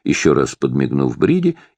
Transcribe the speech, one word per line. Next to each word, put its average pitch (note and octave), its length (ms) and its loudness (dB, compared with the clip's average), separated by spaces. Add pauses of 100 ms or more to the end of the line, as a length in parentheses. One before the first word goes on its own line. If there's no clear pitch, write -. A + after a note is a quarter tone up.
ещё D2 280 2
раз C2 220 -2
подмигнув C2+ 640 -2
Бриде E3+ 400 0 (200)